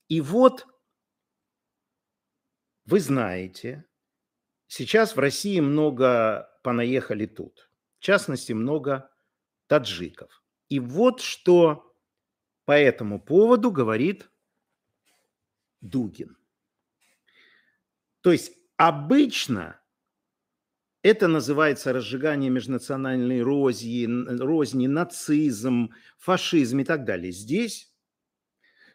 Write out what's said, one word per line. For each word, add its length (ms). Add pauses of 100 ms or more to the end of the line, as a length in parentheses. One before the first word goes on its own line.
И 120
вот 460 (2250)
вы 160
знаете, 840 (840)
сейчас 480
в 20
России 420
много 920 (120)
понаехали 640
тут. 440 (280)
В 40
частности, 500
много 580 (560)
таджиков. 760 (260)
И 120
вот 400
что 720 (720)
по 80
этому 480
поводу 500
говорит 600 (1500)
Дугин. 560 (1800)
То 120
есть 200 (240)
обычно 1040 (1300)
это 220
называется 640
разжигание 580
межнациональной 880
розни, 680
н-, 340
розни, 480
нацизм, 1040 (260)
фашизм 600
и 40
так 200
далее. 260
Здесь 640 (1040)